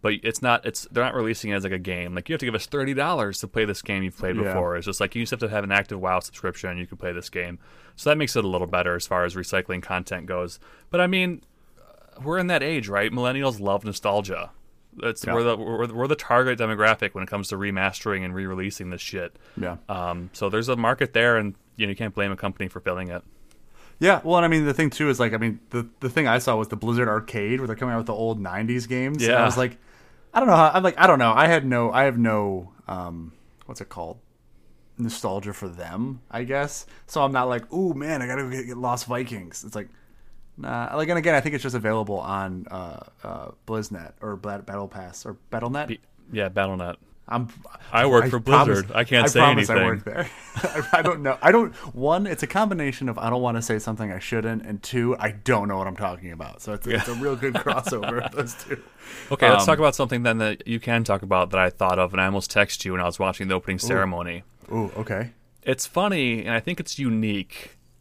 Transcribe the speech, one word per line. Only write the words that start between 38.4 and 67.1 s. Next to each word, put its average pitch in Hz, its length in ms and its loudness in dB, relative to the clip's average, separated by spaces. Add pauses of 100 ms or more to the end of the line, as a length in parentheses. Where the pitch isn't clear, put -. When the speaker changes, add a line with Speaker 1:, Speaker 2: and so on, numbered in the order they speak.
Speaker 2:
go 127 80 -6
get, 127 160 -8
get 123 100 -12
Lost 123 300 -2
Vikings." 117 580 -8
It's 107 100 -14
like, 104 140 -10 (680)
nah. - 380 -8
Like, 151 140 -2
and 175 100 0
again, 165 160 4
I 143 60 6
think 147 140 -2
it's 135 80 -4
just 127 120 -4
available 107 440 0
on, 92 520 -6
uh, 90 300 -12 (240)
uh, - 260 -12 (160)
BlizzNet 104 540 -8
or 104 160 -8
Bat-, 101 300 -10
Battle 98 220 -8
Pass 92 380 -16
or 104 80 -10 (160)
Battle 120 200 -4
Net. 147 180 -6
Speaker 1:
Be-, 113 120 -8 (300)
yeah, 104 200 -2
Battle 95 260 0
Net. 87 200 -6 (300)
Speaker 2:
I'm, 120 220 -4 (440)
Speaker 1:
I 117 140 6
work 123 180 8
Speaker 2:
I 127 60 2
Speaker 1:
for 120 100 0
Speaker 2:
promise, 131 260 8 (160)
Speaker 1:
Blizzard. 95 120 -10
I 117 100 4
can't 120 200 6
Speaker 2:
I 143 40 6
Speaker 1:
say 131 120 2
Speaker 2:
promise 113 300 8
I 110 60 4
Speaker 1:
anything. 95 120 6
Speaker 2:
work 104 160 0
there. 107 260 -6 (260)
<laughs> - 0 -
I, 151 420 0
I 165 40 2
don't 160 200 0
know. 135 180 0
I 170 120 8
don't. 233 200 6 (220)
One, 160 320 2
it's 175 160 -6
a 151 60 -2
combination 165 600 0
of 113 80 -4
I 113 140 -2
don't 123 100 2
wanna 117 220 0
say 113 160 -2
something 107 340 -6
I 92 60 -8
shouldn't, 113 480 -4
and 104 160 -8
two, 123 360 0
I 107 120 -2
don't 104 380 0
know 98 100 -2
what 95 80 -2
I'm 92 100 -8
talking 90 360 -6
about. 80 280 -14
So 107 140 -8
it's, 101 120 -8
it's 117 220 0
a 120 60 -6
real 135 220 -2
good 123 180 -2
Speaker 1:
<laughs> 127 100 -2
Speaker 2:
crossover 120 560 -2
of - 120 -6
those 120 300 -4
two. - 200 -8 (480)
Speaker 1:
Okay, 139 180 4
let's 104 140 8
Speaker 2:
Um, 190 40 2
Speaker 1:
talk 160 120 6
about 147 160 6
something 123 300 0
then 113 140 4
that 107 280 -2
you 117 140 -2
can 117 240 2
talk 98 180 0
about 92 300 2
that 95 80 4
I 92 100 4
thought 92 280 0
of, 92 140 2
and 95 80 2
I 95 60 4
almost 98 260 -2
texted - 320 2
you 95 80 -4
when 90 80 -2
I 90 60 0
was 87 120 -4
watching 95 300 -2
the 95 60 0
opening 92 220 -2
Speaker 2:
Ooh. - 100 -4
Speaker 1:
ceremony. 90 560 -2 (280)
Speaker 2:
Ooh, 107 260 -2
okay. 110 340 -4 (320)
Speaker 1:
It's - 240 -2
funny, 147 580 0
and 107 100 -6
I 113 60 0
think 180 200 -4
it's - 180 -10
unique. 110 760 -2 (240)